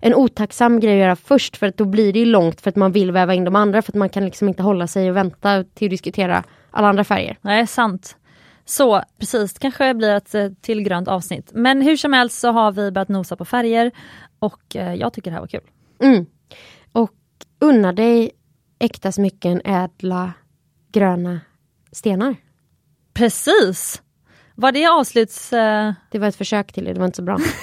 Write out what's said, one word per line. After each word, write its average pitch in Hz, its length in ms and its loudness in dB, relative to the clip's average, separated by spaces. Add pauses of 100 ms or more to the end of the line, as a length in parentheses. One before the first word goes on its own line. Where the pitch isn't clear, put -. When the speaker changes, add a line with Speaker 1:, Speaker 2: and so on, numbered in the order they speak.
Speaker 1:
en 240 140 4
otacksam 233 680 2
grej 208 140 4
att 196 60 6
göra 185 160 4
först, - 400 0
för 208 100 -2
att 190 100 -4
då 214 80 0
blir 202 280 2
det 208 60 0
ju 233 60 4
långt, 180 360 2
för - 100 -4
att - 60 -2
man 190 160 2
vill 185 200 2
väva 185 220 2
in 180 100 0
de 185 120 0
andra, 208 260 2
för - 100 -8
att - 40 -4
man 196 120 0
kan 196 160 -4
liksom 196 240 -2
inte 185 140 -4
hålla 185 240 0
sig 185 240 -2
och 180 60 0
vänta 190 480 -2 (100)
till 214 120 -4
att 180 40 -2
diskutera 180 540 -2 (260)
alla 208 180 2
andra 202 160 2
färger. - 360 -4
Speaker 2:
Nej, 214 260 0
sant. 214 500 -4 (480)
Så, 226 380 2 (160)
precis, 208 360 -4
det - 60 -20
kanske 262 340 -2
blir 220 200 0
ett, 202 200 -6
eh, 202 140 -2 (120)
till 214 220 -4
grönt 180 260 -4
avsnitt. 180 460 -6
Men 262 280 2
hur 302 140 2
som 285 160 -2
helst 247 260 0
så 240 120 0
har 220 220 2
vi 202 180 -4
börjat 190 180 -4
nosa 185 280 -4
på 180 80 -12
färger, 233 460 0 (480)
och, - 380 -8
eh, 180 180 -8
jag - 180 -6
tycker 185 180 -12
det 165 40 -10
här - 60 -10
var - 80 -14
kul. - 120 -12 (420)
Speaker 1:
Mm. 240 240 4 (680)
Och 233 200 0 (480)
unna 226 320 4
dig 233 380 2 (480)
äkta - 340 -4
smycken, 185 520 -2
ädla, 180 680 -4 (600)
gröna 175 480 0 (520)
stenar. 214 440 -2 (800)
Speaker 2:
Precis! 233 880 0 (560)
Var 254 140 2
det 294 140 2
avsluts, 254 640 0
eh 214 400 0 (180)
Speaker 1:
Det 226 80 -4
var 208 100 0
ett 202 80 -4
försök 202 360 -4
till 190 120 -8
det, 185 80 -6
det 180 60 -8
var 185 80 0
inte 175 100 -4
så 185 60 -10
bra. 190 160 -4 (240)